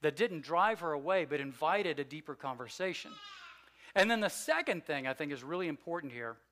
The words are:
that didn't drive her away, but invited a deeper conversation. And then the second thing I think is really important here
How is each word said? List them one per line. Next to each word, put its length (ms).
that 140
didn't 260
drive 380
her 140
away, 320
but 140
invited 600
a 40
deeper 300
conversation. 800
And 160
then 120
the 80
second 560
thing 200
I 80
think 180
is 120
really 240
important 440
here 240